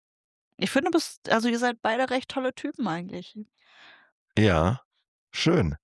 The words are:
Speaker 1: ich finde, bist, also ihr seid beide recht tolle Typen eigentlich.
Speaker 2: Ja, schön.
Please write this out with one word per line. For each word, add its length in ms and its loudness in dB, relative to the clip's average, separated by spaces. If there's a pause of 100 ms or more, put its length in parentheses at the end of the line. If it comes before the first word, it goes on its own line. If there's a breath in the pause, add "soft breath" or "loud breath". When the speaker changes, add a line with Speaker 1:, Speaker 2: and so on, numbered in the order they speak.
(580)
Speaker 1:
ich 140 -4
finde, 200 2
bist, 380 -2
also 200 2
ihr 100 0
seid 220 -2
beide 280 -2
recht 200 -4
tolle 260 -4
Typen 320 -6
eigentlich. 500 -8 (1000 soft breath)
Speaker 2:
Ja, 440 4 (500)
schön. 520 2